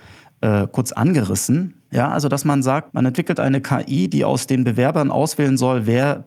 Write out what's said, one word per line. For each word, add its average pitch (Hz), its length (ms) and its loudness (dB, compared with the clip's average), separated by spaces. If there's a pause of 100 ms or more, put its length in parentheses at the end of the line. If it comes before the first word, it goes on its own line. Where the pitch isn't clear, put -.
(400)
äh, 104 260 2
kurz - 260 -4
angerissen. 135 800 0 (180)
Ja, 123 180 0
also 143 180 0
dass 139 160 -2
man 143 200 2
sagt, 135 280 -2
man 127 140 0
entwickelt 127 320 -2
eine 135 220 0
K - 260 -2
I, 147 240 0
die 139 140 0
aus 123 240 0
den 127 160 2
Bewerbern 135 480 0
auswählen 143 440 0
soll, 127 300 0
wer 127 300 2 (100)